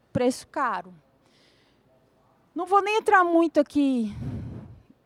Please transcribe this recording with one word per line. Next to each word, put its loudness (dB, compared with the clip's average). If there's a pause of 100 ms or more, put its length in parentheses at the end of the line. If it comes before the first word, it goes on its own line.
(120)
preço -2
caro. -6 (1600)
Não -6
vou 4
nem 0
entrar 4
muito 2
aqui 0 (920)